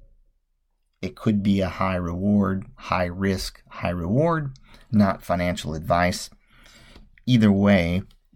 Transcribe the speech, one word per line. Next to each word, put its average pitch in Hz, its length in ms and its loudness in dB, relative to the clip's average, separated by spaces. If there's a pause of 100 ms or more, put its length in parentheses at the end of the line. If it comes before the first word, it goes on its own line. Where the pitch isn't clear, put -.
(1040)
it 92 120 -8
could 104 280 -2
be 98 180 2
a 92 80 -2
high 95 280 -4
reward, 95 760 0
high 90 300 -4
risk, 92 640 -4
high - 220 -6
reward, 135 640 -2 (340)
not 101 320 2
financial 87 520 -4
advice. 87 560 -2 (960)
Either 110 260 6
way, 98 500 2 (340)